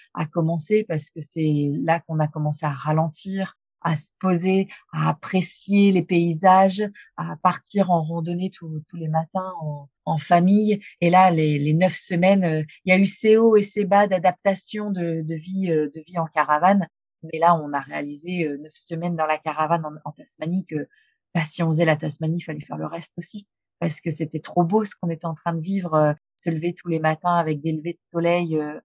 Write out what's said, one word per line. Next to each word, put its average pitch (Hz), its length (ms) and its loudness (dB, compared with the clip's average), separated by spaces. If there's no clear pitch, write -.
a 165 100 -4
commencé 170 640 0
parce 156 240 -6
que 160 100 -14
c'est 147 500 -2
là 165 160 0
qu'on 160 200 -6
a 151 80 0
commencé 151 380 -4
à 147 60 -2
ralentir, 160 840 -4
à 165 120 -2
se - 120 -10
poser, 190 500 0
à 156 180 -2
apprécier 196 800 2
les 185 100 2
paysages, 185 800 4
à 165 280 -8
partir 185 480 0
en 170 100 2
randonnée 170 480 -4
tous, 160 400 -12
tous - 60 -20
les 165 120 -8
matins 175 540 -4
en, 147 260 -10
en 160 120 -2
famille. 202 640 2
Et 170 120 2
là, 185 180 6
les, 156 300 2
les 147 160 0
neuf 180 180 2
semaines, 185 500 2
euh, 156 200 -2
il 185 40 -2
y - 20 6
a 185 60 6
eu 196 80 4
ses 214 320 4
hauts 226 180 6
et 208 60 8
ses 202 240 -4
bas 202 220 4
d'adaptation 190 800 -2
de, 170 320 -2
de 160 140 -6
vie, 185 340 -4
euh, 151 240 0
de 160 140 -14
vie 180 100 -8
en 165 80 -2
caravane. 160 640 2
Mais 160 60 -8
là, 170 180 4
on 147 180 -6
a 139 80 -4
réalisé, 147 640 -6
euh, 143 100 -6
neuf 156 160 -18
semaines 170 420 -8
dans 156 120 -2
la 156 100 0
caravane 156 480 -2
en, 151 240 -12
en - 20 -14
Tasmanie 165 540 -8
que, 147 220 -8
bah, 165 100 0
si - 160 -8
on 165 80 0
faisait 160 160 2
la 156 120 2
Tasmanie, 156 420 -6
il 170 40 -12
fallait 151 220 -12
faire 156 120 -12
le 156 100 -8
reste 170 320 -14
aussi - 280 -16
parce 165 220 -6
que 165 100 -6
c'était 156 280 -6
trop - 240 -2
beau 208 220 0
ce - 140 -16
qu'on 170 100 -4
était 160 160 -8
en 160 100 -6
train 165 180 -4
de 165 60 -4
vivre, 180 340 -4
euh, 151 200 4
se - 120 -4
lever 165 240 -2
tous - 140 -14
les 165 120 -2
matins 160 360 0
avec 156 260 -2
des 160 120 -4
levées 160 200 -6
de - 180 -18
soleil, 170 460 0
euh, 151 280 -6